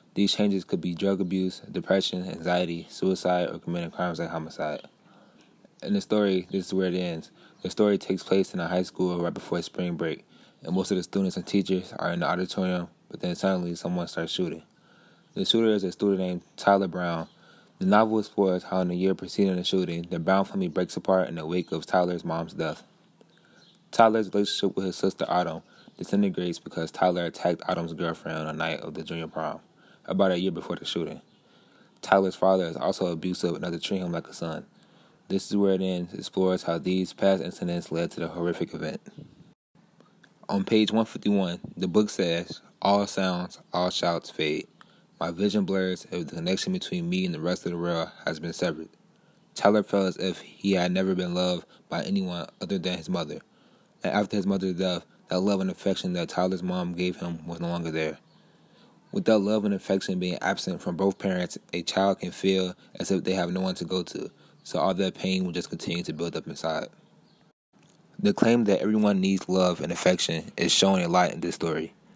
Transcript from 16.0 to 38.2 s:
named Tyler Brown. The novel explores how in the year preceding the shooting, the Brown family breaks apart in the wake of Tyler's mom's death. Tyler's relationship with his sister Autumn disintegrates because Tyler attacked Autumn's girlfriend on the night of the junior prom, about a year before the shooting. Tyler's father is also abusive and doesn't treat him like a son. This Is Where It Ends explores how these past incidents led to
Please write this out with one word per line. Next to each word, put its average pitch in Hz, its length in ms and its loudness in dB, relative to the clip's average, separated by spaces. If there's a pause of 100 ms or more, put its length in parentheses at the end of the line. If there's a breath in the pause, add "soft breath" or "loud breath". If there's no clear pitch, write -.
named 90 220 -2 (140)
Tyler 98 320 6
Brown. 85 400 -4 (500 soft breath)
The 95 60 -2
novel 107 340 6
explores 95 440 2
how 95 180 0
in 90 80 2
the 87 80 -2
year 95 180 4
preceding 95 420 0
the 90 80 -2
shooting, 85 440 0
the 87 100 -4
Brown 95 280 4
family 95 220 -2
breaks 87 280 -2
apart 92 320 2
in 85 60 -6
the 80 100 -6
wake 85 280 -2
of 80 120 -4
Tyler's 90 400 0
mom's 82 300 -4
death. 80 300 -4 (1080 soft breath)
Tyler's 110 420 6
relationship 101 440 2
with 95 100 -2
his 90 100 -4
sister - 320 0
Autumn 87 320 0 (380 loud breath)
disintegrates 90 600 0
because - 320 -6
Tyler 87 360 2
attacked 82 420 -2
Autumn's 85 240 -2
girlfriend 80 460 -4
on 78 80 -4
the 78 80 -6
night 80 260 -4
of 76 140 -10
the - 80 -8
junior 82 260 -8
prom, 80 320 -6 (480 soft breath)
about 95 220 4
a 90 80 2
year 92 140 0
before 85 240 -6
the - 80 -10
shooting. - 360 -4 (800 soft breath)
Tyler's 98 360 4
father 95 280 4
is 82 120 -4
also 87 300 -2
abusive 87 480 -2
and 82 100 -8
doesn't 85 180 -6
treat 98 160 -4
him 90 140 -6
like 85 160 -6
a - 40 -18
son. 78 320 -8 (640 soft breath)
This 95 240 -4
Is 104 60 0
Where 98 180 4
It 92 80 0
Ends 90 320 -2
explores 92 480 0
how 85 160 -2
these 92 340 -2
past 95 300 4
incidents 87 480 -6
led 85 220 -2
to - 80 -8